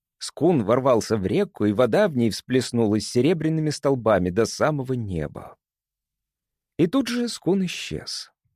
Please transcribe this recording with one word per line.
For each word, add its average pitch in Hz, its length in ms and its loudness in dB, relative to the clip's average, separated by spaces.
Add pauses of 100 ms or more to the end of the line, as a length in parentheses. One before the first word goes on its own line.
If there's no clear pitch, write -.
(180)
Скун 147 460 0
ворвался 117 520 2
в 95 100 -2
реку, 165 400 -2
и 104 60 4
вода 127 360 2
в 151 80 -4
ней 117 140 2
всплеснулась 113 760 0
серебряными 156 640 0
столбами 110 600 2
до 104 160 2
самого 131 480 -2
неба. 98 640 -8 (1200)
И 143 80 4
тут 269 220 0
же 240 200 -4
скун 190 380 -2
исчез, - 640 -10 (240)